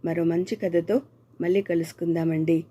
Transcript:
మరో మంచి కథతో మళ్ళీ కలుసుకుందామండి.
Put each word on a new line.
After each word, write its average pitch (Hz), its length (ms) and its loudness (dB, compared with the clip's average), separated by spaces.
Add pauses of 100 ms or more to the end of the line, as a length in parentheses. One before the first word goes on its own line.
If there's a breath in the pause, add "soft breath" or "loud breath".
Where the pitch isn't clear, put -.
మరో 170 180 0
మంచి 170 320 0
కథతో 175 460 0 (400)
మళ్ళీ 185 200 2
కలుసుకుందామండి. 165 1080 0